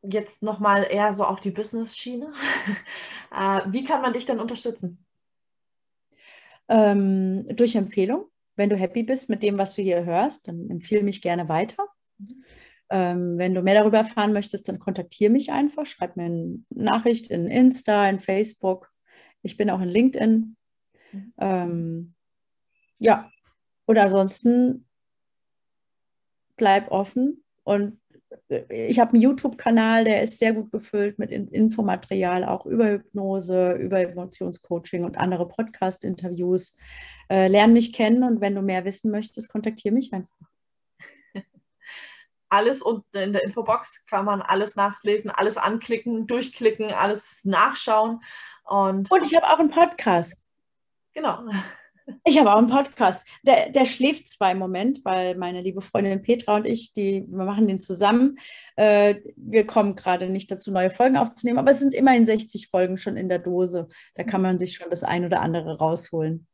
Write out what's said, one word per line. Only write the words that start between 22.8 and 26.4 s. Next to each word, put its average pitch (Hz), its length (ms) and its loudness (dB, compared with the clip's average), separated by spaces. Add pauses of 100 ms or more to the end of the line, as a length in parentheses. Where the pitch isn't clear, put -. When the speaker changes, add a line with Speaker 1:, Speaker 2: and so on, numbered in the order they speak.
Speaker 2:
ja, 220 320 2 (560)
oder 220 160 6
ansonsten 233 840 2 (1700)